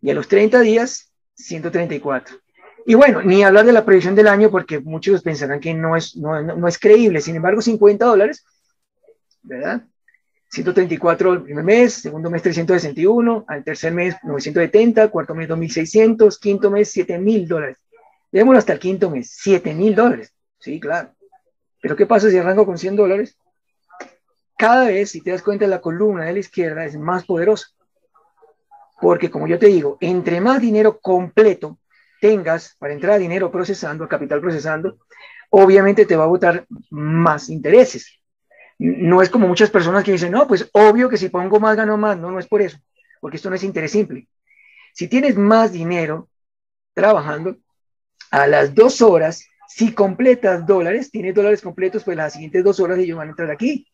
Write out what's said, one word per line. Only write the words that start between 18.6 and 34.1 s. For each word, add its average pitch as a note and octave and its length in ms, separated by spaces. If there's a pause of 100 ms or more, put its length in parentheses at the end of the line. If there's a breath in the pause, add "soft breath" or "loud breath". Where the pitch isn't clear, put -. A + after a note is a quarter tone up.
el - 60
quinto F#3 320
mes, B2+ 240
siete F3 400
mil G3 200
dólares. A3 380 (280)
Sí, D3+ 180
claro. D3+ 340 (680)
Pero - 160
¿qué G3+ 100
pasa G#3+ 240
si F#3 80
arranco F#3+ 260
con F3+ 140
cien F3+ 160
dólares? G3+ 420 (1200)
Cada B3 300
vez, G3+ 240
si D#3+ 100
te F#3 120
das F#3 100
cuenta, G#3 240
la F#3 140
columna F3 440
de E3+ 80
la G3 60
izquierda E3 460
es D3+ 120
más D#3+ 280
poderosa. F#3+ 420 (1300)
Porque, F3 300
como D3+ 160
yo E3 120
te G#3 80
digo, D#3+ 340
entre F3 400
más B3+ 200
dinero G#3+ 400
completo F3+ 800 (420)
tengas F3 580
para C#3+ 160
entrar F3 200
a G#3 40
dinero F3+ 320
procesando, F3 540
a C#3+ 40
capital D3 320